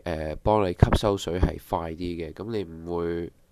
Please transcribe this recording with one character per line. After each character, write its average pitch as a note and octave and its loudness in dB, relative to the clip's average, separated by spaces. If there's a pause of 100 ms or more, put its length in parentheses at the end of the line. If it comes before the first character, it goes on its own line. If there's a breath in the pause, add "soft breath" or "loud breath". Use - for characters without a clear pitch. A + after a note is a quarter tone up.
誒， D#2 -4
幫 G#2+ 4
你 F2+ 2
吸 - 6
收 G2+ 2
水 F2+ -2
係 F#2 0
快 E2 -2
啲 E2 -8
嘅， E2 -6
咁 G#2 -8
你 G#2 -2
唔 E2 -8
會 E2+ -2 (180)